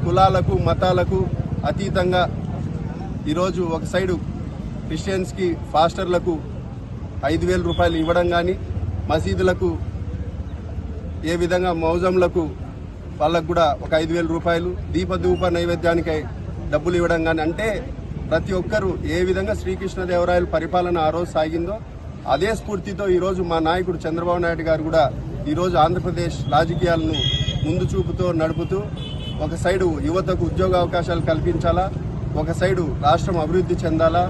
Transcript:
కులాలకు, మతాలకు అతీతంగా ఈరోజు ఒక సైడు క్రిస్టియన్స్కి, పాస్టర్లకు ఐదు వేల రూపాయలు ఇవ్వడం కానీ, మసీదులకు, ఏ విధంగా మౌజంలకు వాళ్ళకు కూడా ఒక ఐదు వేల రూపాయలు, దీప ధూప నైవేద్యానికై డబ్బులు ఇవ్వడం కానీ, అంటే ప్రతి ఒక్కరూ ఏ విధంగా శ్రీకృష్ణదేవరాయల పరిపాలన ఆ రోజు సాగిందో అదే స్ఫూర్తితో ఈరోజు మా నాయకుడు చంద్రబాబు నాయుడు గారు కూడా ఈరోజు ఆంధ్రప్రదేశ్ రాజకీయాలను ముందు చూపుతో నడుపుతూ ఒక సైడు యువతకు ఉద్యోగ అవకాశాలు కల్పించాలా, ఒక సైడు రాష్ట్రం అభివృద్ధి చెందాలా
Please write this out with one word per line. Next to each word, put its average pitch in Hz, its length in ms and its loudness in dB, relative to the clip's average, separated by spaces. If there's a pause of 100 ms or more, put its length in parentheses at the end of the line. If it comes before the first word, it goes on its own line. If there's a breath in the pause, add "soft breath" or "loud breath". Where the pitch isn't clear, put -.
కులాలకు, 190 500 4 (140)
మతాలకు 180 500 2 (480)
అతీతంగా 185 560 0 (1080)
ఈరోజు 180 320 0 (140)
ఒక 160 160 -6
సైడు 180 220 0 (720)
క్రిస్టియన్స్కి, 185 600 -2 (260)
పాస్టర్లకు 175 600 2 (1000)
ఐదు 170 180 0
వేల 180 180 2
రూపాయలు 165 320 2
ఇవ్వడం 170 340 2
కానీ, 175 200 2 (560)
మసీదులకు, 180 580 2 (1600)
ఏ 170 120 2
విధంగా 180 300 2 (120)
మౌజంలకు 175 600 2 (760)
వాళ్ళకు 160 300 2
కూడా 170 160 4 (180)
ఒక 156 80 -2 (100)
ఐదు 165 140 -2
వేల 170 180 2
రూపాయలు, 170 360 0 (240)
దీప 185 200 0 (100)
ధూప 180 320 2
నైవేద్యానికై 170 600 0 (540)
డబ్బులు 151 280 2
ఇవ్వడం 170 280 2
కానీ, 165 180 2
అంటే 185 220 -2 (640)
ప్రతి 165 300 0
ఒక్కరూ 196 300 0 (260)
ఏ - 20 0 (120)
విధంగా 185 320 0
శ్రీకృష్ణదేవరాయల 180 840 0 (100)
పరిపాలన 175 500 0
ఆ - 100 6
రోజు 175 220 -2
సాగిందో 165 380 -2 (580)
అదే 175 240 2
స్ఫూర్తితో 196 460 -6 (120)
ఈరోజు 185 240 0 (100)
మా 165 80 2 (100)
నాయకుడు 180 360 0
చంద్రబాబు 170 400 0
నాయుడు 165 240 0
గారు 156 200 2
కూడా 160 160 6 (480)
ఈరోజు 175 320 0
ఆంధ్రప్రదేశ్ 175 520 0 (180)
రాజకీయాలను 165 640 2 (500)
ముందు 180 260 0
చూపుతో 180 340 0 (160)
నడుపుతూ 160 360 0 (680)
ఒక 170 100 -4 (100)
సైడు 185 220 4 (220)
యువతకు 180 400 2
ఉద్యోగ 185 240 2 (100)
అవకాశాలు 170 480 0
కల్పించాలా, 170 540 2 (560)
ఒక 156 100 -2 (100)
సైడు 185 240 2 (200)
రాష్ట్రం 170 400 4
అభివృద్ధి 170 380 2
చెందాలా 165 480 4